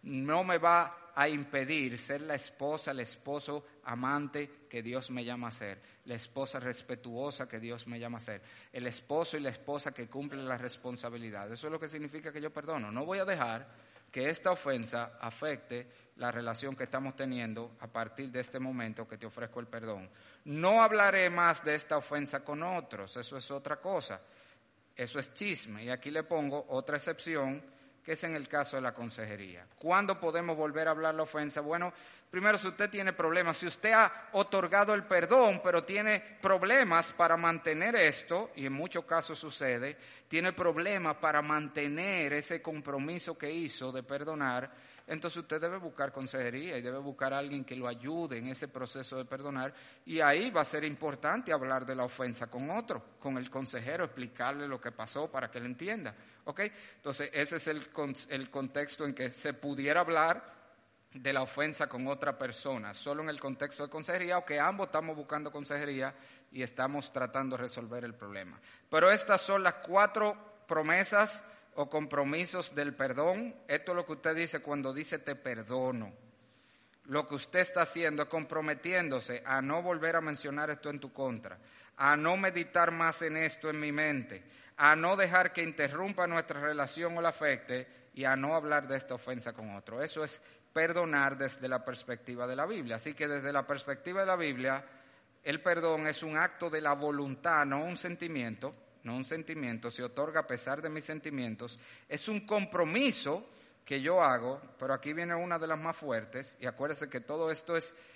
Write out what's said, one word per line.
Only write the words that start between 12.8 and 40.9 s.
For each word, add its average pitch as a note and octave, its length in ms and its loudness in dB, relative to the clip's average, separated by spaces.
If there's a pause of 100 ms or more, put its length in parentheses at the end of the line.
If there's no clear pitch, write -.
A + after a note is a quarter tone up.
No B2+ 140 -4
voy F#3+ 140 -4
a F#3+ 60 0
dejar B2 680 -4 (200)
que C3 180 0
esta F3 220 2
ofensa A#2+ 680 -2
afecte B2 680 -6 (300)
la A#2+ 140 -2
relación A#2 440 -4
que C3 80 -4
estamos C3+ 320 -4
teniendo A#2 640 -6
a A#2 80 -12
partir A#2 420 -6
de B2 120 -4
este B2+ 180 -6
momento A#2 480 -6
que G#2+ 100 -14
te A2 80 -14
ofrezco A#2 360 -8
el A2+ 60 -12
perdón. A2 420 -8 (360)
"No F3+ 380 6
hablaré G3+ 460 8
más E3+ 340 6
de D3+ 120 4
esta D3+ 220 0
ofensa C#3+ 460 -2
con D3 180 -6
otros", D3 540 -6
eso B2 220 -10
es B2 140 -10
otra C#3 260 -4
cosa. F3 420 -2 (720)
Eso B2 240 -6
es C3+ 160 -6
chisme. A#2+ 520 -6
Y A#2+ 40 -6
aquí B2+ 220 -4
le D#3 120 -2
pongo D3 440 -2
otra C#3 300 -2
excepción, D3+ 680 -2 (400)
que D#3+ 80 -6
es D#3+ 140 -4
en D#3+ 100 -4
el C#3 140 -6
caso C#3+ 260 0
de C3+ 60 -2
la B2 120 -2
consejería. G#2 720 -10 (140)
¿Cuándo F#3+ 400 2
podemos E3+ 380 0
volver D#3 300 0
a D#3+ 40 4
hablar D#3 240 0
la D#3 80 0
ofensa? D3+ 380 -4
Bueno, E3+ 320 -2 (360)
primero, G3+ 280 4
si G3 100 -2
usted G3+ 220 0
tiene F#3+ 240 -2
problemas, E3+ 440 2
si F3+ 100 -2
usted G#3+ 260 2
ha A3 400 8
otorgado G3 600 6
el G3+ 120 2
perdón, F#3+ 580 8
pero E3+ 200 4
tiene G#3 360 2 (220)
problemas F#3+ 720 6
para E3 240 6
mantener E3 580 2
esto, F3 600 4
y C#3 100 -6
en C3+ 80 -2
muchos E3 320 -4
casos D#3+ 340 0
sucede, C3+ 580 -2 (300)
tiene E3+ 240 2
problemas F3 640 2